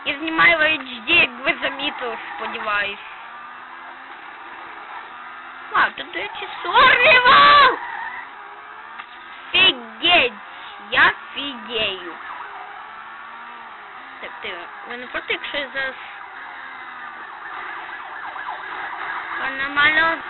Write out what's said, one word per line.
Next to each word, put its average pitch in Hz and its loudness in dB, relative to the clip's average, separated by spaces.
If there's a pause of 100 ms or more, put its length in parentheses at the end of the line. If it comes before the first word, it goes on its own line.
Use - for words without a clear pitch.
Я 285 -2
знімаю 320 4
в - 0
H 262 0
D, 269 -4
як 330 6 (140)
ви 330 2
замітили, 269 -4 (180)
сподіваюсь. 214 -4 (2750)
Вау, 339 4
тут, - -10
до 349 -6
речі, 403 -6 (140)
сорі, 494 8
вау! 554 10 (1700)
Фігеть! 277 4 (580)
Я 294 6 (220)
фігею. 220 -4 (2000)
Так, 190 -12 (120)
ти, 202 -8 (340)
ви 240 -10
не 247 -10
проти, 330 -6
якщо 339 -4
я 277 -4
зараз. 269 -4 (3500)
А, 262 -2
нормально. 294 2 (120)